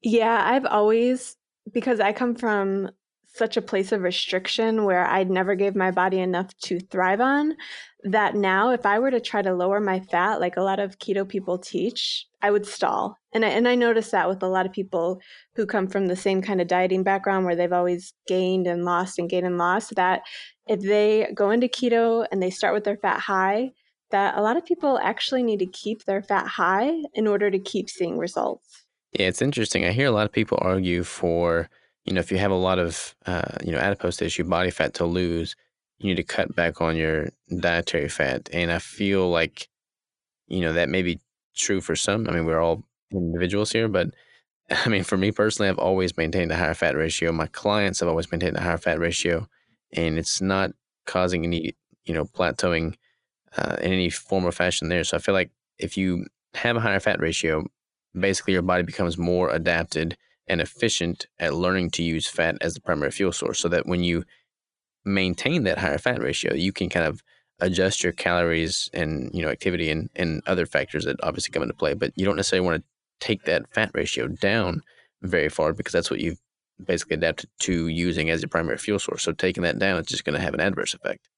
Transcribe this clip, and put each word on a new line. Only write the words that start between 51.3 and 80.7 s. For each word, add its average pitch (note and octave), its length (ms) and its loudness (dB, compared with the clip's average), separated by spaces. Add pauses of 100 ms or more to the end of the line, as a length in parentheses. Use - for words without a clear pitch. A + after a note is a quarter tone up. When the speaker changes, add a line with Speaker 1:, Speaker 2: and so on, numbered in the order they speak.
Speaker 2:
any, E2+ 280 -2 (300)
you E2 120 -4
know, D#2 100 0
plateauing, E2 720 -2 (600)
uh, - 220 -2
in F2+ 140 0
any F2+ 160 0
form F#2 340 -4
or F2 80 0
fashion F2 380 -2
there. F2 140 0
So E2 140 -2
I - 20 0
feel G2 160 0
like F#2 160 0 (260)
if - 200 -6
you F#2 280 0 (300)
have A#2+ 200 0
a A2+ 60 0
higher G2+ 180 2
fat G2 200 0
ratio, D#2+ 440 0 (560)
basically F#2+ 340 0
your F2+ 80 2
body F2+ 220 2
becomes E2+ 340 -4
more F2 320 2
adapted E2 640 -2 (320)
and F2 140 0
efficient - 640 -2 (140)
at D#2 160 0
learning F2+ 340 0
to E2 140 -4
use D#2+ 240 -2
fat E2 340 0
as E2 140 -4
the - 60 -16
primary D2 280 -2
fuel F#2+ 220 -2
source, - 280 -4
so - 100 -2
that E2+ 180 0
when F2 160 0
you E2+ 200 0 (800)
maintain G2 580 0
that F#2 160 0
higher F#2+ 180 0
fat B2 240 -2
ratio, - 320 -2
you F2+ 180 0
can F2+ 180 -4
kind E2+ 180 0
of - 160 -6 (360)
adjust F#2 440 0
your E2+ 100 0
calories E2+ 800 0
and, D#2 400 -4
you F2+ 80 -4
know, D#2 80 0
activity E2+ 400 -2
and, D#2 260 -2
and D#2+ 300 -2
other E2 200 0
factors - 400 -2
that C#2 180 -2
obviously - 280 -4
come - 120 -2
into A#1+ 100 -4
play, D2 200 0
but - 220 -4
you F#2 80 -2
don't F#2+ 120 0
necessarily F#2 300 0
wanna E2 180 0 (360)
take - 260 -4
that D#2 280 0
fat A2 200 0
ratio - 340 -2
down G2 540 0 (400)
very E2+ 280 2
far D#2 240 0
because - 200 -6
that's E2+ 180 2
what - 80 -2
you've F2 200 -4 (460)
basically F2 300 -2
adapted E2 340 -2 (100)
to E2+ 280 0
using D#2+ 420 0
as E2 120 0
your - 80 -8
primary E2 280 -2
fuel G2+ 220 -2
source. - 240 -6
So E2+ 80 -2
taking F#2 320 -2
that E2 160 0
down, F#2+ 180 2
it's D#2+ 140 -4
just - 120 -6
gonna - 160 -2
have F2+ 140 -2
an - 60 -4
adverse F#2 340 0